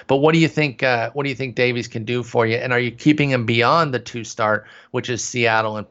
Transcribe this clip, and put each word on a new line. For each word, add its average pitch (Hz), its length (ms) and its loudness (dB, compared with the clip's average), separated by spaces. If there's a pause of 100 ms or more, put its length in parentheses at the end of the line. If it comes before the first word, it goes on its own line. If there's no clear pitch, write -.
But 135 120 2
what 160 160 4
do 165 40 6
you 160 80 4
think, 143 380 -2
uh, 120 300 0
what 143 100 -4
do 139 60 -2
you 131 40 -4
think 123 220 -8
Davies 123 320 0
can 113 160 -8
do 120 180 -4
for 120 240 0
you? 113 120 0
And 127 140 -2
are 123 60 2
you 123 140 -2
keeping 147 380 2
him 123 140 0
beyond 127 480 2
the 123 60 -2
two 117 240 -10
start, 107 440 -2 (260)
which 123 180 -4
is 120 140 -4
Seattle 110 540 0
and 104 120 -10